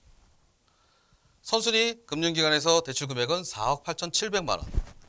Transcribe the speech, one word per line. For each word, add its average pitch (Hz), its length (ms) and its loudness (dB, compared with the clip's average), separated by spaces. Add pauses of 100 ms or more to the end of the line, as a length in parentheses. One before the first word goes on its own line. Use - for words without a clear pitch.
(1400)
선순위 226 640 0
금융기관에서 160 760 2
대출 139 260 -6
금액은 135 360 -2
사억 123 400 -2
팔천칠백만 170 760 -2
원, - 240 -2 (260)